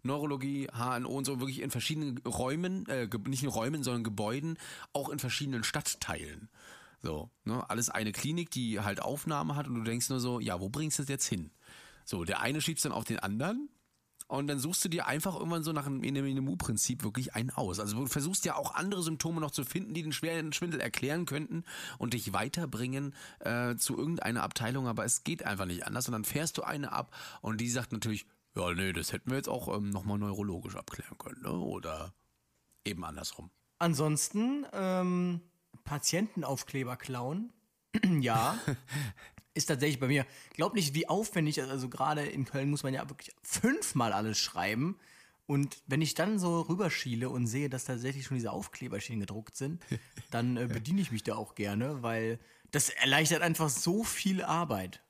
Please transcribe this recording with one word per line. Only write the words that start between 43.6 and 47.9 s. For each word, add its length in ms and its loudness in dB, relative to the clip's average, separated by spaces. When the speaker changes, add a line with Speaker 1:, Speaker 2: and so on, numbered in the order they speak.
Speaker 2:
alles 260 2
schreiben. 600 0
Und 400 2
wenn 160 4
ich 120 2
dann 240 4
so 220 4
rüberschiele 720 0
und 160 2
sehe, 240 0
dass 140 -4
tatsächlich 420 -4